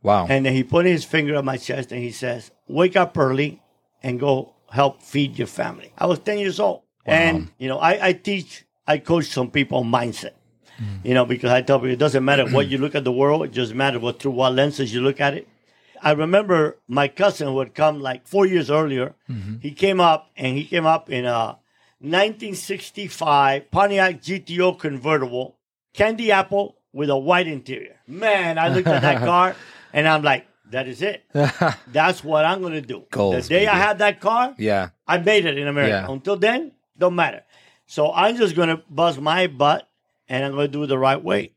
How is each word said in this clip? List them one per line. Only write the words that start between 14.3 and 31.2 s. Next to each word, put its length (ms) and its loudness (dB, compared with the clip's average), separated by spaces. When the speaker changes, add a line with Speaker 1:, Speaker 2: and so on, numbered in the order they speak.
Speaker 2:
what 220 2
lenses 400 0
you 60 -2
look 200 0
at 140 0
it. 140 -12
I 120 2
remember 640 2
my 220 0
cousin 400 0
who 100 -2
had 160 -4
come, 260 2
like, 280 -8
four 180 2
years 240 0
earlier. 460 -2
Speaker 1:
Mm-hmm. 320 -10
Speaker 2:
He 120 -10
came 280 0
up, 360 4
and 200 -4
he 80 -6
came 220 -2
up 240 0
in 140 -4
a 340 -2
nineteen 540 -2
sixty-five 1160 0
Pontiac 520 2
G 160 -6
T 220 -8
O 140 4
convertible, 840 -4
candy 360 0
apple 460 0
with 180 -4
a 80 2
white 300 0
interior. 480 -12
Man, 520 -2
I 100 0
looked 200 0
at 140 2
that 160 2
Speaker 1:
<laughs> 140 0
Speaker 2:
car, 240 4
and 140 0
I'm 160 2
like, 240 0
"That 180 -6
is 140 -10
it. 260 -6